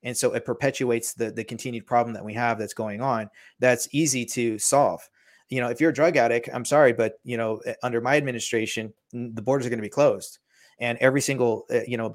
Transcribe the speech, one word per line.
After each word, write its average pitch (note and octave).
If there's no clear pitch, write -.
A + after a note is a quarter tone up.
And A#2+
so B2
it A#2
perpetuates C3
the, A2
the A2
continued A#2+
problem A#2+
that G2+
we G#2+
have A#2
that's G#2+
going G#2+
on A#2
that's B2
easy C#3
to A#2
solve. A#2
You B2+
know, B2
if A#2+
you're D#3+
a C#3
drug D3+
addict, A#2
I'm B2
sorry, C#3+
but, A2+
you B2
know, A2+
eh, B2
under A#2+
my B2+
administration, A2+
n-, A#2+
the A2
borders C3
are A#2+
gonna A2+
be G#2
closed. A#2+
And A#2+
every C3
single, B2+
uh, A#2+
you A#2+
know, A2+